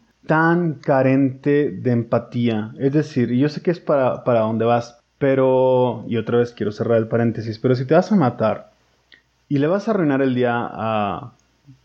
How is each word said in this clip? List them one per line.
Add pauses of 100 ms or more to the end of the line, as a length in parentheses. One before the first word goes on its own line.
(260)
tan
carente
de
empatía.
Es
decir,
y
yo
sé
que
es
para,
para
donde
vas, (180)
pero,
y
otra
vez
quiero
cerrar
el
paréntesis,
pero
si
te
vas
a
matar (760)
y
le
vas
a
arruinar
el
día
a (520)